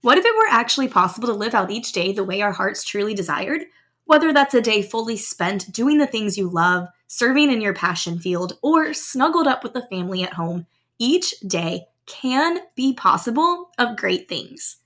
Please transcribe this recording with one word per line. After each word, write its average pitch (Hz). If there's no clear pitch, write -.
what 247
if 359
it 453
were 440
actually 240
possible 190
to 226
live 214
out 190
each 226
day 185
the 196
way 190
our 208
hearts 196
truly 208
desired?" 190
Whether 311
that's 277
a 240
day 214
fully 226
spent 190
doing 277
the 285
things 214
you 196
love, 175
serving 269
in 226
your 202
passion 170
field, 175
or 311
snuggled 302
up 254
with -
the 247
family 185
at -
home, 170
each 277
day 175
can 294
be 262
possible 294
of 240
great 185
things. -